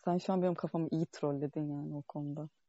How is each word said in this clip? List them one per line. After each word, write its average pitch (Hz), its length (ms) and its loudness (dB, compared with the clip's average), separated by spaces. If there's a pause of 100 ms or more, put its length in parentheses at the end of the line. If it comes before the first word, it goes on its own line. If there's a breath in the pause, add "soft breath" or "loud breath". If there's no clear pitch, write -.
Sen 180 120 4
şu 190 160 0
an 185 80 4
benim 180 140 4
kafamı 165 360 0
iyi 165 140 2
trolledin 147 640 -2
yani 147 260 -4
o 143 60 -6
konuda. 147 480 -6 (200)